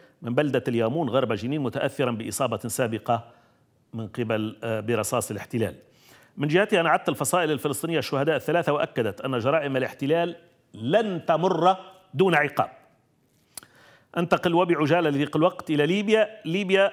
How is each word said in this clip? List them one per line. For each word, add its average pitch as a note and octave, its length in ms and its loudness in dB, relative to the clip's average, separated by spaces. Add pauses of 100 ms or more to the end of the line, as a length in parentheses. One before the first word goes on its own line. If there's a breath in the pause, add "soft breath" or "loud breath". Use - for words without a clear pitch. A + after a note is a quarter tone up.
(220 loud breath)
من A#2+ 120 -6
بلدة C3+ 340 0
اليامون A#2+ 400 0
غرب A#2+ 240 0
جنين B2 280 -4
متأثراً C3+ 500 -2
بإصابة A2+ 480 -4
سابقة A#2 640 -2 (720 soft breath)
من A2+ 140 -8
قبل، A2 560 -4
آه، A2+ 160 -4
برصاص A2+ 500 -2
الاحتلال. G#2 440 -4 (640 soft breath)
من C#3+ 120 -2
جهتها F#3 340 2
نعت E3 260 2
الفصائل D#3+ 420 0
الفلسطينية D3+ 480 -2
الشهداء C#3+ 380 0
الثلاثة D3+ 360 0
وأكدت C3 480 -2
أن C3 180 -4
جرائم C#3 380 0
الاحتلال D#3+ 600 -2 (380)
لن F3 520 0
تمر F3 500 2 (380)
دون F3 200 4
عقاب. D3 360 0 (1500 loud breath)
أنتقل F3 380 2
وبعجالة E3 560 4
لضيق C#3+ 260 -2
الوقت D#3+ 340 2
إلى D3 160 2
ليبيا. G#3+ 580 2
ليبيا، F#3+ 480 2